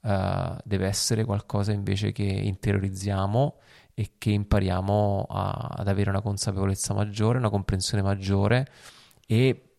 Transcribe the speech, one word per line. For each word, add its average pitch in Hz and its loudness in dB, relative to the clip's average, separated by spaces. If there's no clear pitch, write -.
eh, 92 0
deve 95 -2
essere 107 0
qualcosa 104 -2
invece 101 -2
che 101 -4
interiorizziamo 98 0
e 107 -4
che 107 0
impariamo 101 2
a, 98 -2
ad 98 -4
avere 98 2
una 98 0
consapevolezza 98 -2
maggiore, 104 2
una 117 2
comprensione 98 0
maggiore 98 2
e 120 0